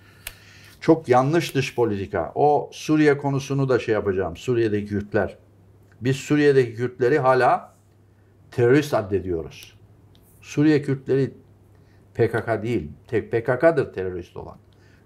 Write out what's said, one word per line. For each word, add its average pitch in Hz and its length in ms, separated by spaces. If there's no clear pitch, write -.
çok - 280
yanlış 139 460
dış 139 200
politika. 101 600
O 147 380
Suriye 151 460
konusunu 139 500
da 123 100
şey 110 160
yapacağım. 95 420
Suriye'deki 110 500
Kürtler. 101 500
Biz 135 160
Suriye'deki 139 580
Kürtleri 123 440
hala 131 540
terörist 131 440
addediyoruz. 92 800
Suriye 147 420
Kürtleri 135 520
P 113 160
K 113 140
K 110 180
değil. 107 280
Tek - 240
P 113 120
K 131 140
K'dır 135 340
terörist 90 440
olan. - 200